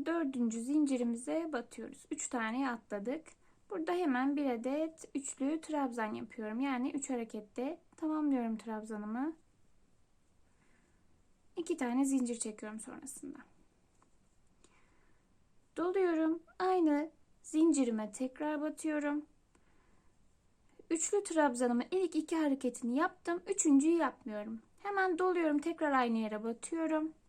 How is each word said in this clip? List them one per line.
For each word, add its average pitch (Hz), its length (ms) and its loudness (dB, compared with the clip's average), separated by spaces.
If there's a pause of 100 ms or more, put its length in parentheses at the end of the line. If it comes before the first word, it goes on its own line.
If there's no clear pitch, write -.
dördüncü 254 560 0
zincirimize 269 920 0
batıyoruz. - 580 -8
Üç - 160 -6
tane 247 420 0
atladık. 233 560 -4 (440)
Burada 349 220 -2
hemen 285 440 2
bir 285 140 0
adet 269 680 -2
üçlü 285 460 -2
trabzan 233 520 -2
yapıyorum. 226 460 -6
Yani 269 320 0
üç 269 180 -6
harekette 240 720 -6 (180)
tamamlıyorum 277 600 0
trabzanımı. 220 760 -6 (2250)
İki 339 200 -2
tane 254 280 2
zincir 247 340 2
çekiyorum 214 400 -8
sonrasında. - 580 -14 (2500)
Doluyorum. 339 680 2 (160)
Aynı 330 500 4 (320)
zincirime 262 720 4
tekrar 294 500 -4
batıyorum. 302 640 -2 (1700)
Üçlü 403 300 0
trabzanımı 247 680 2
ilk 359 240 0
iki 311 200 -2
hareketini 269 600 0
yaptım. 349 500 -2
Üçüncüyü 320 500 6
yapmıyorum. 220 640 -4 (180)
Hemen 381 400 0
doluyorum. 339 400 2
Tekrar 320 320 -2
aynı 240 260 2
yere 214 260 -2
batıyorum. 311 680 -2 (160)